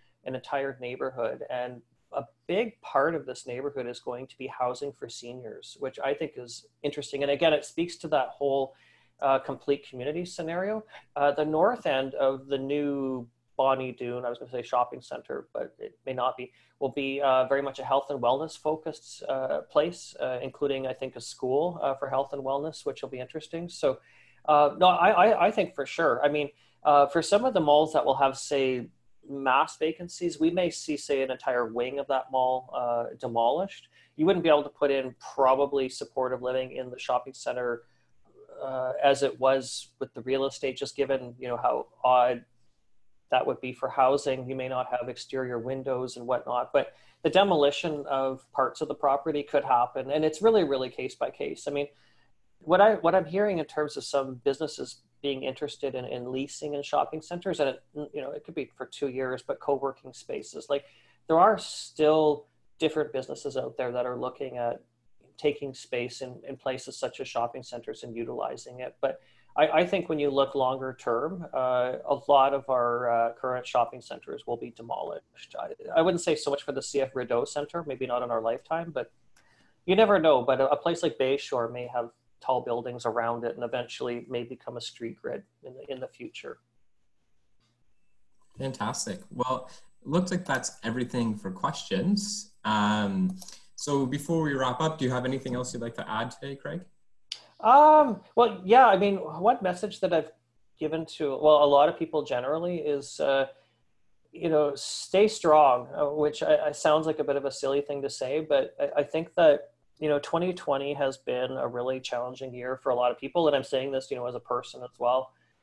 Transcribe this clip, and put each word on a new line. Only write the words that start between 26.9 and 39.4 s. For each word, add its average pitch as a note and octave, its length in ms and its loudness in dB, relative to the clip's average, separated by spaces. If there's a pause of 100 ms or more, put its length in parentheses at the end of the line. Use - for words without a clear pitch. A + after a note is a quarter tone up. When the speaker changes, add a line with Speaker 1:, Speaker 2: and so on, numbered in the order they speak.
Speaker 1:
for E3 140 2
some G#3+ 240 2
of B3+ 80 2
the F3+ 80 2
malls D3+ 320 6
that C#3+ 120 2
will C3+ 120 2
have, C3+ 200 2
say, C3 520 -2 (380)
mass C#3 500 0
vacancies, E3 640 -6
we E3 120 2
may F3 180 0
see, D3+ 280 -6
say, C3+ 260 -2
an C3 80 -4
entire B2 340 -2
wing A#2+ 320 -4
of C#3 100 -4
that C3 240 0
mall, B2+ 440 0
uh, A#2+ 440 -2
demolished. B2+ 680 -2 (300)
You D#3 100 4
wouldn't F#3 160 4
be E3 60 4
able D3 120 8
to C#3+ 80 -8
put C#3+ 220 0
in B2+ 240 -2 (180)
probably C3+ 560 4
supportive B2+ 540 -4
living B2+ 300 -4
in B2+ 180 -8
the B2+ 80 -14
shopping C3 340 -4
center, B2 500 -4 (800)
uh, C3 320 -4 (100)
as C#3 200 6
it B2+ 160 -2
was C3 480 0 (120)